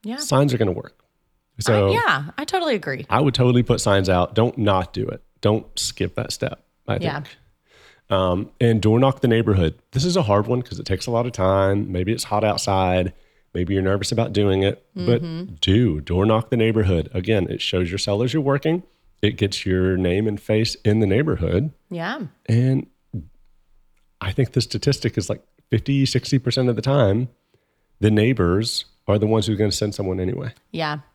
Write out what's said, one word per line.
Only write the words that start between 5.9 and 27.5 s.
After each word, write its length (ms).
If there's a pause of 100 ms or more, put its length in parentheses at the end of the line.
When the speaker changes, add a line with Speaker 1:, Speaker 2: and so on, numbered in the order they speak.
Speaker 2:
that 160
step, 320 (240)
I 100
Speaker 1:
Yeah. 240
Speaker 2:
think. 160 (720)
Um, 400 (100)
and 220
door 180
knock 220
the 60
neighborhood. 480 (160)
This 140
is 120
a 60
hard 240
one 140
'cause 180
it 60
takes 220
a 40
lot 140
of 60
time. 600
Maybe 220
it's 120
hot 180
outside. 720 (400)
Maybe 200
you're 100
nervous 280
about 220
doing 300
it, 200 (120)
but 260
Speaker 1:
Mm-hmm. 400
Speaker 2:
do 400
door 240
knock 240
the 80
neighborhood. 560
Again, 360
it 120
shows 300
your 80
sellers 340
you're 80
working. 420 (380)
It 160
gets 280
your 300
name 320
and 140
face 420
in 160
the 80
neighborhood. 640 (180)
Speaker 1:
Yeah. 340 (240)
Speaker 2:
And 400 (1300)
I 100
think 220
the 80
statistic 560
is, 120
like, 120 (280)
fifty, 360
sixty 340
percent 300
of 60
the 60
time, 480 (680)